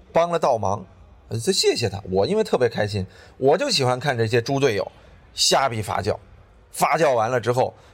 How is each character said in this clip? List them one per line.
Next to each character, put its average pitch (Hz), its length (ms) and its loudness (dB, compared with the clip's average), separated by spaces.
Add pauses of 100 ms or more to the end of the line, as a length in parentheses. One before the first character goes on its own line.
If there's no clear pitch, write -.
(120)
帮 170 180 2
了 170 80 -2
倒 143 200 2
忙， 101 260 -2 (440)
呃， 113 100 -8
谢 196 360 0
谢 110 140 -4
他。 98 220 -8
我 95 160 2
因 190 100 -2
为 214 80 0
特 - 140 -2
别 123 100 2
开 113 180 -2
心， 98 200 -6 (320)
我 139 180 4
就 277 140 -2
喜 131 140 0
欢 127 140 0
看 131 180 -2
这 113 100 2
些 117 160 2
猪 139 160 -2
队 131 160 2
友 - 180 -4 (400)
瞎 139 360 2
逼 113 120 -4
发 95 220 -4
酵， 98 140 -2 (540)
发 156 280 0
酵 151 160 4
完 113 160 2
了 127 100 0
之 120 100 -2
后， 123 220 0 (220)